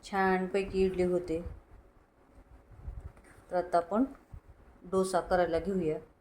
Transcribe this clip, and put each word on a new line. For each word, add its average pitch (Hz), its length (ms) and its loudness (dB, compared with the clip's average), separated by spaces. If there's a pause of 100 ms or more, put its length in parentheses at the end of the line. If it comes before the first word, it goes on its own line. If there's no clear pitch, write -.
(120)
छानपैकी 190 720 2
इडली 185 180 0
होते. 175 600 -2 (1900)
तर 180 40 -4
आता 180 220 2
आपण 196 260 2 (880)
डोसा 190 280 2
करायला 170 400 2
घेऊया. 165 400 -2 (220)